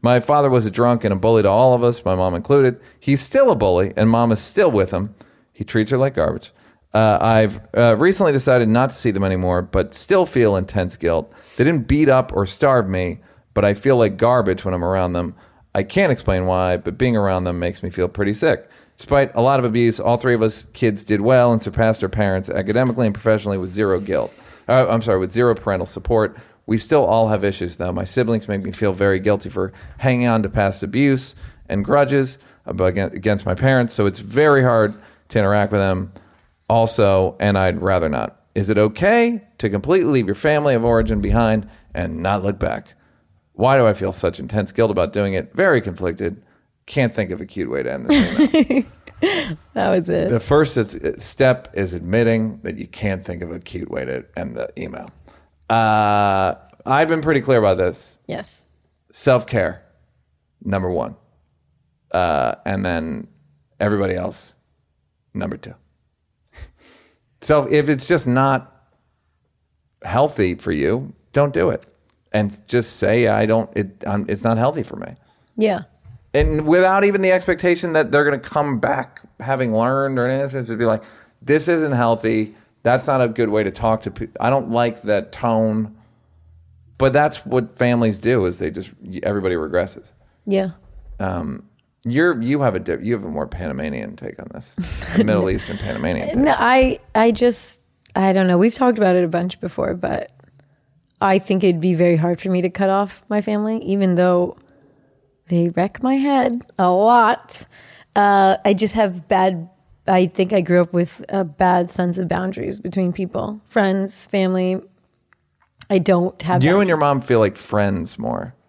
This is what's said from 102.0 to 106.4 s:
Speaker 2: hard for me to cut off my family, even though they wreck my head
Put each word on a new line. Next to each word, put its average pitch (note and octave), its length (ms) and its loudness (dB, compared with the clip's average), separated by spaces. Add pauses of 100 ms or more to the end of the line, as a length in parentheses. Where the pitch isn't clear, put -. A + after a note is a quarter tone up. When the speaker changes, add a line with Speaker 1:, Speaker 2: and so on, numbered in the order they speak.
Speaker 2:
hard E3+ 240 0
for F#3+ 100 -6
me F3+ 120 0
to F3+ 80 0
cut F#3+ 200 0
off G3 380 -2
my G#3 120 0
family, G#3+ 380 -4
even G3 360 0
though F3+ 420 2 (920)
they E3+ 220 0
wreck F3+ 300 -4
my B3+ 140 0
head C4 500 0 (140)